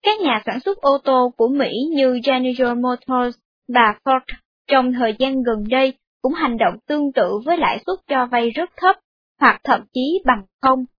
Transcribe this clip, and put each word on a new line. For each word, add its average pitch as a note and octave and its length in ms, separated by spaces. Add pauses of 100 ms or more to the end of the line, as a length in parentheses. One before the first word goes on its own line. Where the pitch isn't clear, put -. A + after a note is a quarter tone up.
Các G#4+ 160
nhà B3 260
sản A3+ 140
xuất G4 180
ô C#4 260
tô B3 340
của A3+ 100
Mỹ C4+ 240 (200)
như C4 340
General B3+ 520
Motors B3 600 (300)
và A#3 260 (100)
Ford C4 160 (480)
trong B3+ 260
thời A#3 260
gian C4 140 (100)
gần A3 260
đây C4 240 (280)
cũng C4 120
hành C#4+ 240
động A3+ 160 (140)
tương D4 240
tự G3+ 340
với E4+ 120
lãi - 280
suất F#4 220
cho C4 240
vay A#3 180
rất D#4+ 280
thấp, F#4+ 180 (440)
hoặc A#3+ 240
thậm A#3+ 180 (120)
chí D4 320
bằng A3 200 (160)
không. C4 240 (140)